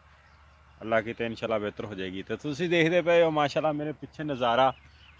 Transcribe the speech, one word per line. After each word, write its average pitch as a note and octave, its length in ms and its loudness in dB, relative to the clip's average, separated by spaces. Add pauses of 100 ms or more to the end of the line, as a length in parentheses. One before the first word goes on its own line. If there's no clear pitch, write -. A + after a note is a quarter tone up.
(800)
ਅੱਲਾ A2 200 2
ਕੀਤੇ A#2 260 -6
ਇਨਸ਼ਾਅੱਲਾ A2+ 320 -4
ਬਿਹਤਰ G#2 260 -6
ਹੋ G#2 100 -10
ਜਾਏਗੀ। F#2+ 280 -8
ਤੇ A2+ 160 -6
ਤੁਸੀਂ D3+ 320 -6
ਦੇਖਦੇ E3+ 320 4
ਪਏ E3+ 200 4
ਹੋ E3 100 4
ਮਾਸ਼ਾਅੱਲਾ D3+ 400 0
ਮੇਰੇ D3 220 -6
ਪਿੱਛੇ - 300 -12
ਨਜ਼ਾਰਾ B2+ 480 2 (480)